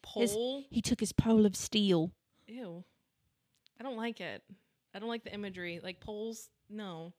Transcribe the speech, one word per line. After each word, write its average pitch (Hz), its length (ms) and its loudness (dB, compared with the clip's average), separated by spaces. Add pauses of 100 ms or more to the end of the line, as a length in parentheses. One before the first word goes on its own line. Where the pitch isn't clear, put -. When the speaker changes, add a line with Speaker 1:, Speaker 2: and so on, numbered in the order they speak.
(160)
Speaker 1:
His 226 180 2
Speaker 2:
pole? 254 360 -2
Speaker 1:
He 226 120 0
took - 180 0
his 208 120 -2
pole 226 340 8
of 190 100 4
steel. 190 560 4 (360)
Speaker 2:
Ew. 196 360 -12 (960)
I 226 40 -14
don't 254 140 -8
like 226 240 -4
it. 147 220 -8 (500)
I 196 60 -10
don't 226 100 -6
like 233 140 -6
the - 100 -10
imagery. 180 480 -6
Like, 180 180 -10
poles, 220 500 -8 (200)
no. 180 500 -10